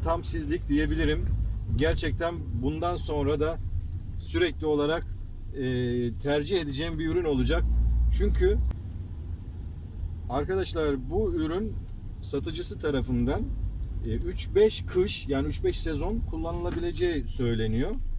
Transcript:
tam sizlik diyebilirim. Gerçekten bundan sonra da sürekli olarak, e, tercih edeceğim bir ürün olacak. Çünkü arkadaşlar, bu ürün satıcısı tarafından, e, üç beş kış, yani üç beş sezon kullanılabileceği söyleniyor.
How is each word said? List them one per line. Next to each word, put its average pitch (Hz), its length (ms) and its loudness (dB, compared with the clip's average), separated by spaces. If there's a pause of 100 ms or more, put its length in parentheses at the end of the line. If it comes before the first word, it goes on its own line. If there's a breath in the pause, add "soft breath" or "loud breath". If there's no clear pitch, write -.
tam 165 200 2
sizlik 156 460 -2
diyebilirim. 151 560 2 (500)
Gerçekten 165 600 2 (260)
bundan 160 340 0
sonra 147 440 0
da 160 180 0 (640)
sürekli 165 460 0
olarak, 151 400 2 (520)
e, 135 60 -2 (600)
tercih 147 380 2
edeceğim 156 380 -2
bir 160 80 0
ürün - 160 2
olacak. 135 400 4 (540)
Çünkü 277 400 4 (1700)
arkadaşlar, 147 800 0
bu 190 240 2
ürün 170 400 -2 (480)
satıcısı 165 580 -4
tarafından, 131 640 0 (640)
e, - 40 -2
üç - 460 -4
beş 214 320 6
kış, - 400 0
yani 139 200 0
üç - 160 -2
beş 180 160 2
sezon 165 400 0
kullanılabileceği 302 1080 0
söyleniyor. 113 640 2 (280)